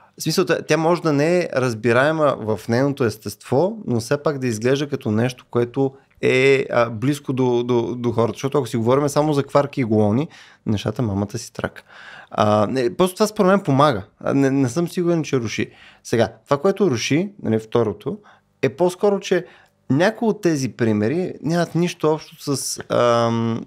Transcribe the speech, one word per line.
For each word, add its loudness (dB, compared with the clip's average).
В -10
смисъл, 0
тя, 0
тя 0
може 2
да 0
не 2
е -4
разбираема 2
в -4
нейното 0
естество, -2
но -2
все -2
пак -2
да -4
изглежда 0
като -4
нещо, -2
което -2
е, 4
а, 2
близко -4
до, 2
до, 2
до -2
хората. 0
Защото -4
ако -2
си -4
говорим 2
само 0
за 0
кварки 0
и 0
глуони, 2
нещата -2
мамата -2
си -14
трак. -8
А, 2
не, -2
просто 0
това 0
според 0
мен 4
помага. 2
А, -2
не, 2
не 2
съм -2
сигурен, -2
че -2
руши. -4
Сега, 0
това, 0
което 0
руши, -2
нали, 0
второто, -2
е 0
по-скоро, 0
че -2
някои 0
от -2
тези 0
примери -2
нямат -2
нищо 0
общо -4
с, -8
ам, 2